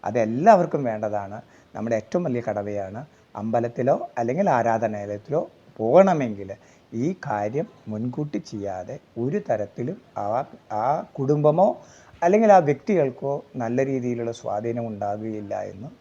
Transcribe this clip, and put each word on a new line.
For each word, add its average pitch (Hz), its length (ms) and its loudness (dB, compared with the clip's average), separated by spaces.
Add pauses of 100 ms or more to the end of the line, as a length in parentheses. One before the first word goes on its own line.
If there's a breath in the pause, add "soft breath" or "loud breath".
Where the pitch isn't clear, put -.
അതെല്ലാവർക്കും 143 800 4
വേണ്ടതാണ്. 104 540 -4 (360 soft breath)
നമ്മുടെ 113 220 -2
ഏറ്റവും 170 280 -4
വലിയ 120 240 -2
കടമയാണ്. 104 580 -6 (300 soft breath)
അമ്പലത്തിലോ 117 600 0 (220)
അല്ലെങ്കിൽ 147 320 0
ആരാധനാലയത്തിലോ 113 920 0 (340)
പോകണമെങ്കിൽ 120 760 4 (440 soft breath)
ഈ 120 120 -2 (200)
കാര്യം 113 400 -2 (220)
മുൻകൂട്ടി 123 500 -4
ചെയ്യാതെ 101 600 -8 (200)
ഒരു 139 200 -2
തരത്തിലും 120 580 -4 (220)
ആ, 107 260 -2 (280)
ആ 107 140 0 (320)
കുടുംബമോ 151 500 4 (540 loud breath)
അല്ലെങ്കിൽ 208 300 6
ആ 190 60 10
വ്യക്തികൾക്കോ 143 840 0 (120)
നല്ല 123 280 0
രീതിയിലുള്ള 120 480 -2
സ്വാധീനം 117 540 -4
ഉണ്ടാകുകയില്ല 104 760 -6
എന്ന് 98 260 -12 (120)